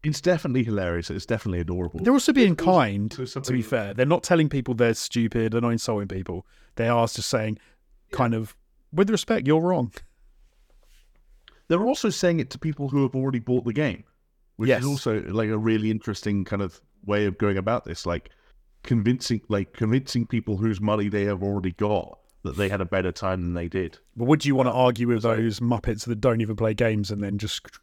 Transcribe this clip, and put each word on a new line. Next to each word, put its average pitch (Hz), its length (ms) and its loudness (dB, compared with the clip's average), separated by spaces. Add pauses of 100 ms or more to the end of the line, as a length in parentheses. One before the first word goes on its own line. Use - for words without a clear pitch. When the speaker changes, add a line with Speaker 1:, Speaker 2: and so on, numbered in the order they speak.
Speaker 1:
It's 151 180 -2
definitely 135 420 2
hilarious. 90 460 -2
It's - 160 -6
definitely 98 360 -2
adorable. 87 420 -4
Speaker 2:
They're 240 100 6
also 285 180 4
being 233 220 6
Speaker 1:
It's - 80 -2
also 185 180 4
Speaker 2:
kind, 104 320 0
to 127 140 -8
Speaker 1:
something 131 300 -4
Speaker 2:
be 117 80 0
fair. 101 320 -2
They're 127 100 4
not 165 180 2
telling 160 260 4
people 131 260 -2
they're 117 180 4
stupid, 113 580 0
they're 117 100 0
not 120 100 0
insulting 110 360 -2
people. 92 380 -8 (300)
They 113 120 0
are 117 200 4
just - 220 -6
saying, 110 280 -2 (540)
Speaker 1:
Yeah. - 60 -8
Speaker 2:
kind 120 160 2
of, 110 220 -4 (380)
"With 196 160 2
respect, 214 360 0
you're 151 160 4
wrong." 165 300 0 (1800)
Speaker 1:
They're 180 180 2
also 254 240 0
saying 170 300 2
it 131 120 -4
to - 80 -14
people 147 300 -4
who 139 140 2
have 127 100 0
already 131 260 -2
bought 123 260 0
the 117 80 -2
game, 135 320 -2 (500)
which 117 140 0
Speaker 2:
Yes. 120 140 4
Speaker 1:
is 139 40 -2
also, 127 360 -2
like, 107 260 -2
a 110 80 0
really 110 340 2
interesting 104 540 -4
kind 101 160 -4
of 95 180 -8 (260)
way 104 200 2
of 98 120 -2
going 101 200 0
about 107 260 -2
this, - 220 -10
like, 85 240 -4 (540)
convincing, 117 680 0
like, 101 240 -2
convincing 117 520 0
people 110 320 -2
whose 107 220 -2
money 104 300 0
they 101 160 0
have 98 180 -2
already 95 300 -2
got 104 440 -2 (260)
that 71 120 -6
they 98 140 0
had 98 100 -2
a 95 60 -2
better 92 260 0
time 92 300 -4
than 87 120 -2
they 87 140 -4
did. 87 320 -4 (160)
Speaker 2:
But 117 100 -4
would 143 200 4
you 139 100 2
wanna 127 160 2
argue 120 380 2
with 113 140 2
Speaker 1:
So 113 120 2
Speaker 2:
those 113 240 0
muppets 117 460 -2
that 113 160 -4
don't 117 180 2
even 110 160 -2
play 110 180 0
games 107 380 0
and 101 100 -4
then 101 160 -4
just - 300 -8 (160)